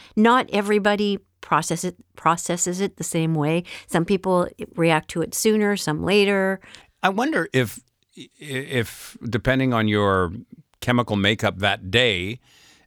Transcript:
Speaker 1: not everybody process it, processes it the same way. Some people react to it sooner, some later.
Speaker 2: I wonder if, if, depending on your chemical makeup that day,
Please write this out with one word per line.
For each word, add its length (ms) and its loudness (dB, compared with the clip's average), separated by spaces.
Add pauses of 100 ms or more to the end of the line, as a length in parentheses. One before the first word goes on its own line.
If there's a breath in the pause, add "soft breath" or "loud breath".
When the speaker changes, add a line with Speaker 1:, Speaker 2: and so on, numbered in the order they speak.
(160 loud breath)
Speaker 1:
not 360 4
everybody 680 2 (220)
process 420 -2
it, 120 -6 (200)
processes 640 -2
it 180 -4
the 60 -8
same 300 0
way. 300 0 (240 loud breath)
Some 180 0
people 420 2 (280)
react 340 2
to 120 -4
it 120 -4
sooner, 440 2
some 260 -4
later. 560 2 (420 loud breath)
Speaker 2:
I 80 2
wonder 440 -2
if, 260 -2 (580)
if, 800 -6 (100)
depending 460 0
on 140 2
your 440 2 (500)
chemical 340 0
makeup 440 0
that 300 -2
day, 500 0 (480 soft breath)